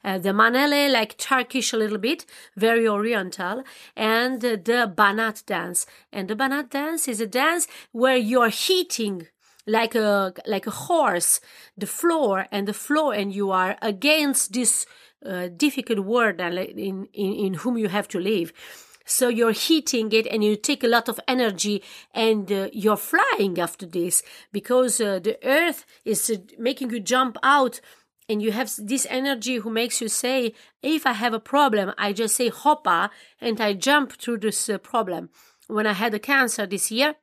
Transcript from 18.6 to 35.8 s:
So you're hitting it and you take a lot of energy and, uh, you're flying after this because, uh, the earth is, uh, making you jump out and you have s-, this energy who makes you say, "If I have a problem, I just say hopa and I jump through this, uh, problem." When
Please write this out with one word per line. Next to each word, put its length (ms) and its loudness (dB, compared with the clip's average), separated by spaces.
So 200 2
you're 240 4
hitting 580 0
it 160 4
and 160 0
you 140 4
take 260 -2
a 40 2
lot 200 4
of 100 -4
energy 520 0
and, 380 0
uh, 220 0
you're 240 2
flying 600 0
after 280 -4
this 360 -2
because, 480 2
uh, 200 0
the 260 -4
earth 400 0
is, 260 -2
uh, 60 0
making 320 -2
you 80 -4
jump 420 0
out 380 2
and 140 -2
you 100 0
have 160 -2
s-, 160 -10
this 260 -2
energy 460 -2
who 140 -6
makes 320 -2
you 80 -4
say, 440 -2
"If 240 0
I 80 2
have 200 -2
a 60 -4
problem, 580 2
I 140 -2
just 240 -2
say 140 0
hopa 600 0
and 220 -4
I 120 2
jump 380 2
through 280 -6
this, 280 -2
uh, 100 -2
problem." 520 -4
When 200 0